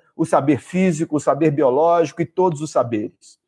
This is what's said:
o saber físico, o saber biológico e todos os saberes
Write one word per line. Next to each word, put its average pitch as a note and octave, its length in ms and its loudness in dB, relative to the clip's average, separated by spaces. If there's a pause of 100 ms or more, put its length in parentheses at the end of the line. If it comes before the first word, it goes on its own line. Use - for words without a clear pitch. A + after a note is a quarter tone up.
(160)
o E3 100 -2
saber C#3+ 340 2
físico, E3+ 560 -2
o C#3+ 40 -2
saber D3 320 2
biológico D3+ 680 0
e E3 40 -2
todos F3 360 -2
os D#3 100 -8
saberes A#2 760 -6